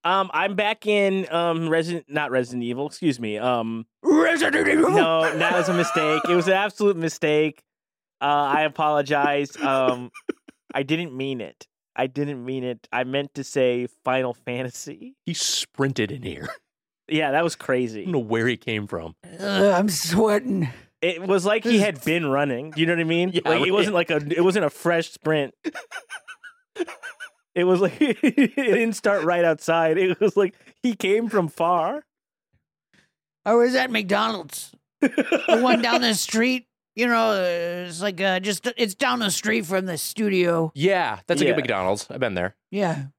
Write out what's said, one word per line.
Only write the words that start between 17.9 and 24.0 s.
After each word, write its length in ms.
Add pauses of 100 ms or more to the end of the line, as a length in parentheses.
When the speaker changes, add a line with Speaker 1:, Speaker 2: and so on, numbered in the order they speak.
Speaker 3:
I 40
don't 80
know 60
where 280
he 100
came 300
from. 260 (260)
Speaker 2:
Ugh, 340
I'm 160
sweating. 800 (340)
Speaker 1:
It 180
was 240
like 180
he 140
had 260
been 220
running. 500
You 120
know 60
what 80
I 20
mean? 260
Speaker 3:
<laughs> 40
Yeah, 120
Speaker 1:
Like, 140
it 60
Speaker 3:
right. 80
Speaker 1:
wasn't 200
like 160